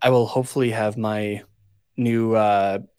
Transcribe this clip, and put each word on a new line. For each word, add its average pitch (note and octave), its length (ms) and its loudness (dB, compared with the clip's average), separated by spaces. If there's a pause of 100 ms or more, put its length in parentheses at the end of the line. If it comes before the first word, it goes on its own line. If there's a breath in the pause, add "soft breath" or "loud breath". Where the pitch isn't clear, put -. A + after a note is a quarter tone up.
I B2+ 80 4
will A#2+ 160 4
hopefully C3 460 -2
have A2 260 -4
my G#2+ 460 -4 (520)
new, A#2 380 0
uh, G2+ 460 2 (180)